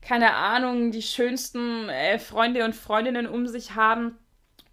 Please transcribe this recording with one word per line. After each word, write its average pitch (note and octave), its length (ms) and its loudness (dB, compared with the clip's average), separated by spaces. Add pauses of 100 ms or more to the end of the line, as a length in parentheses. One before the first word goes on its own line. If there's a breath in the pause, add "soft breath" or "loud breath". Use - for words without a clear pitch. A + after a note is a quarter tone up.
keine A#3 340 4
Ahnung, A#3+ 560 2
die A3 120 -6
schönsten, A#3+ 840 -2
äh, D#3+ 300 0
Freunde A#3 460 0
und A3+ 100 -2
Freundinnen A#3 540 -2
um A#3+ 180 -4
sich A#3 300 -10
haben A#3 420 2 (540)